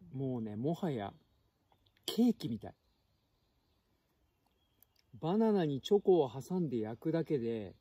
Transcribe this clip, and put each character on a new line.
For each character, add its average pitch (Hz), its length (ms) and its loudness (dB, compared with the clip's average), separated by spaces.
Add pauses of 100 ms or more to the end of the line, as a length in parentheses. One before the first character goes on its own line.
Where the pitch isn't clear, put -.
(140)
も 131 260 -4
う - 20 -4
ね、 107 140 -6
も 135 180 0
は 170 180 -2
や 104 220 -4 (920)
ケ 240 240 2
ー 220 40 2
キ - 140 -6
み 113 120 -4
た 95 100 -12
い。 - 40 -18 (2500)
バ 170 180 0
ナ 220 140 4
ナ 190 140 4
に 139 160 0
チ - 120 2
ョ 202 80 6
コ 180 200 6
を 135 80 2
挟 139 300 -4
ん 165 100 0
で 120 100 -2
焼 110 180 -4
く 165 140 -4
だ 160 140 0
け 151 140 0
で 113 420 -4